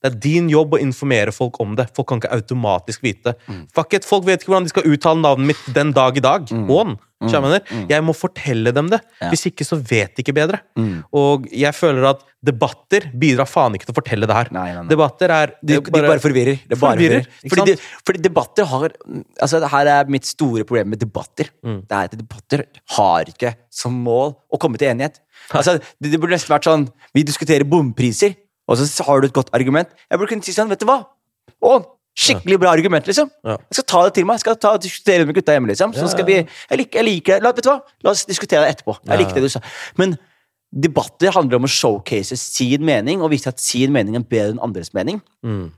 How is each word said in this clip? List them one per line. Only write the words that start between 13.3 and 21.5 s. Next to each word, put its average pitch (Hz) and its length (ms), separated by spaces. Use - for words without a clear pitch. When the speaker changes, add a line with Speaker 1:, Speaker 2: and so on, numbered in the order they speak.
Speaker 1:
faen 127 320
ikke - 80
til 117 80
å 147 80
fortelle 107 240
det 107 80
her. 117 160
Speaker 2:
Nei, 90 240
nei, 87 80
nei. 85 80
Speaker 1:
Debatter 156 400
er, 156 180
Speaker 2:
De, 151 140
Speaker 1:
det 147 80
Speaker 2:
de 170 60
Speaker 1:
bare 147 160
Speaker 2:
bare 147 120
forvirrer. 135 380
Det 117 120
bare 127 180
Speaker 1:
forvirrer, 156 240
Speaker 2:
forvirrer. - 240
Speaker 1:
ikke 139 100
Speaker 2:
Fordi 196 200
Speaker 1:
sant? - 100
Speaker 2:
de, - 180
fordi 185 200
debatter 170 420
har, 139 240
altså, 143 220
det 143 80
her 143 160
er 143 240
mitt 135 160
store 117 400
problem 110 240
med 110 80
debatter. - 520